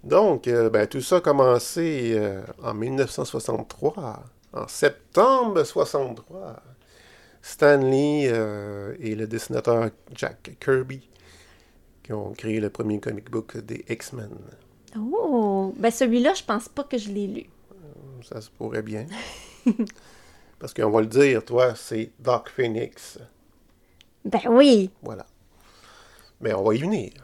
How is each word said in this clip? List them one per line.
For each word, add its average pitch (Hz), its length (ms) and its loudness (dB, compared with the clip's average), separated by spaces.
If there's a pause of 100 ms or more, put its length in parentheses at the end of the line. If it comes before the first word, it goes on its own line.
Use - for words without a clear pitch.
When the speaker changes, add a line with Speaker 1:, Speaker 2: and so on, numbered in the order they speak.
Speaker 1:
Donc, 156 460 4
euh, 117 220 4
ben, 107 160 4
tout 135 160 -6
ça 180 140 2
a 170 40 6
commencé, 135 920 2
euh, 101 260 -2 (220)
en 113 100 -6
mille 113 220 -6
neuf 135 160 0
cent 135 160 -6
soixante-trois, 123 960 -6 (320)
en - 120 -8
septembre 214 960 2
soixante-trois. 139 960 -4 (800)
Stan 147 340 4
Lee, 139 520 2
euh, 104 720 -4
et 110 140 -6
le 110 120 -6
dessinateur 117 640 0 (240)
Jack - 460 -10
Kirby 131 500 -4 (920)
qui - 100 -12
ont 104 200 -8
créé 110 280 -4
le 104 100 -2
premier 107 300 -4
comic 107 300 -10
book 113 260 -6
des 113 320 -12
X-Men. 113 420 -10 (680)
Speaker 2:
Oh, 220 800 0
ben 233 140 2
celui-là, 247 440 2
je - 100 -8
pense - 240 -4
pas 285 160 -8
que 269 120 -6
je 208 140 -6
l'ai 202 160 -6
lu. 202 200 -10 (260)
Speaker 1:
Euh, 135 500 -20
ça - 180 -14
se 107 80 -20
pourrait 113 340 -8
bien. 107 240 -8 (600)
<laughs> 220 80 2 (840)
Parce - 140 -14
qu'on 110 180 0
va 110 100 6
le 113 80 0
dire, 123 360 4
toi, 123 300 2
c'est 113 460 -8
Dark 123 280 -2
Phoenix. - 680 -6 (1080)
Speaker 2:
Ben 202 240 -2
oui. 233 420 8 (120)
Speaker 1:
Voilà. - 240 -14 (1120)
Mais 107 140 0
on 95 80 0
va 107 120 4
y 120 40 0
venir. 160 340 -2 (120)